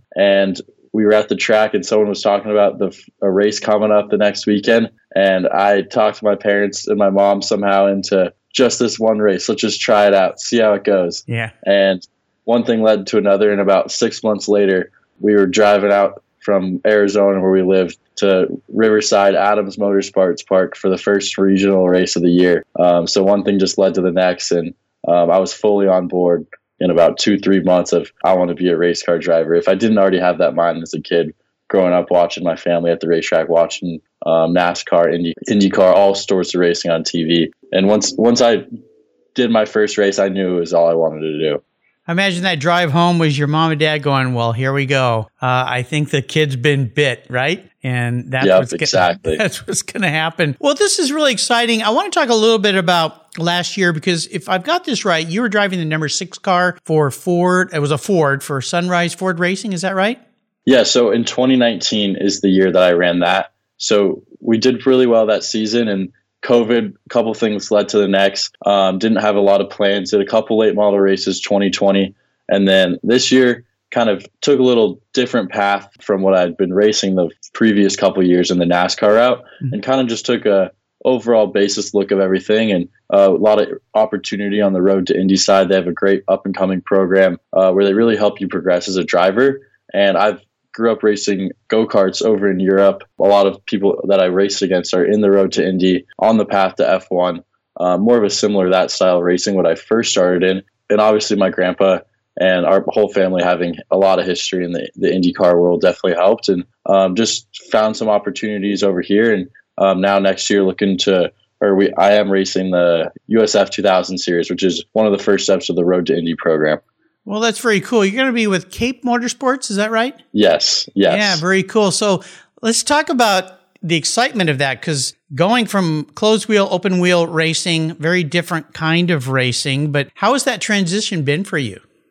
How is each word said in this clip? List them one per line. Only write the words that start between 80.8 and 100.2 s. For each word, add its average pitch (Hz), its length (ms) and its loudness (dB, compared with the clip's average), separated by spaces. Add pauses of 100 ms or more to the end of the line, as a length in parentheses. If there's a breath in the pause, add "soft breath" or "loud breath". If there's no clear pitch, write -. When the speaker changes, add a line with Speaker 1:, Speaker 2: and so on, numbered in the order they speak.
Speaker 1:
overall 113 440 2
basis 101 480 -2
look 98 160 0
of 98 80 2
everything, 101 520 0
and, 87 160 -2 (240)
uh, 98 200 6
a - 20 2
lot 104 260 2
of - 80 0 (280)
opportunity 104 640 -2
on 98 120 2
the 90 80 0
Road 95 260 2
to 95 120 0
Indy 95 160 2
side. 95 340 2
They 98 60 2
have 90 120 0
a 87 40 -2
great 98 360 -2
up 95 180 -2
and 98 100 -6
coming 95 260 -2
program, 95 580 2 (140)
uh, 95 180 4
where 98 120 2
they 98 120 2
really 113 200 2
help 104 240 -2
you 95 80 -4
progress 87 400 -2
as 92 100 -6
a 87 60 0
driver. 101 560 0 (360 soft breath)
And 98 200 2
I've 98 240 0 (340)
grew 113 180 -2
up 107 120 -4
racing 101 480 -2 (160)
go-karts 104 560 0
over 101 260 0
in 92 100 -2
Europe. 98 440 2 (160)
A - 40 0
lot 101 220 4
of 95 200 -4
people 98 420 -2
that 98 140 2
I 90 40 2
raced 98 360 0
against 90 320 -2
are 92 100 2
in 104 160 0
the 101 120 4
Road 98 220 2
to 85 140 0
Indy, 92 380 0 (140)
on 110 180 2
the 104 80 0
path 98 300 0
to - 140 0
F 92 200 -2
one, 90 340 -2 (340)
uh, 90 200 0
more 117 200 2
of 107 60 2
a 98 60 0
similar 101 400 0
that 92 200 2
style 90 320 0
racing, 90 340 -2
what 90 100 0
I 82 100 0
first 110 360 -2
started 90 320 0